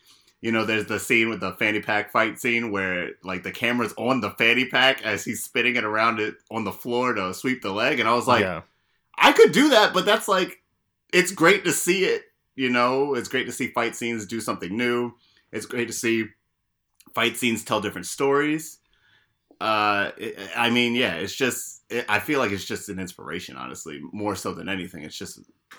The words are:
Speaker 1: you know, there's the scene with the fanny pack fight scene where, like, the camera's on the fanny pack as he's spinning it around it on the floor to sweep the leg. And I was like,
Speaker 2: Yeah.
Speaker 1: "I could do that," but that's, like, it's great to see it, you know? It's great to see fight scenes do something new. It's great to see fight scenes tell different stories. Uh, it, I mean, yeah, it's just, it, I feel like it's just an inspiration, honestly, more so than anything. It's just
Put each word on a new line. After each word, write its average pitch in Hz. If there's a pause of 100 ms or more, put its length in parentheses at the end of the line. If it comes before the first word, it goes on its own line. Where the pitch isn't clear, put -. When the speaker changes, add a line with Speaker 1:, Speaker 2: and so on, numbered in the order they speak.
(420)
Speaker 1:
you 113
know, 113
there's 107
the 104
scene 113
with 104
the 95
fanny 107
pack 104
fight 110
scene 117
where, 92 (120)
like, 92
the 95
camera's 120
on 120
the 101
fanny 117
pack 131
as 107
he's 107
spinning 123
it 117
around 110
it 107 (140)
on 110
the 98
floor 123
to 95
sweep 127
the 101
leg. 120
And 110
I 117
was 117
like, 120
Speaker 2:
Yeah. 90 (560)
Speaker 1:
"I 269
could 381
do 294
that," 208
but 185
that's, 214
like, 185 (520)
it's 180
great 190
to 170
see 185
it, 117 (320)
you 131
know? 127
It's 120
great 127
to 120
see -
fight 117
scenes 117
do 113
something 95
new. 120 (380)
It's 107
great 120
to 110
see 113 (880)
fight 117
scenes 113
tell 110
different 95
stories. 147 (840)
Uh, 104
it, 110 (200)
I 120
mean, 120
yeah, 117
it's 90
just, -
it, 117
I 104
feel 143
like 110
it's 95
just -
an 92
inspiration, 87
honestly, 69 (100)
more 104
so 92
than 87
anything. 90
It's 76
just - (400)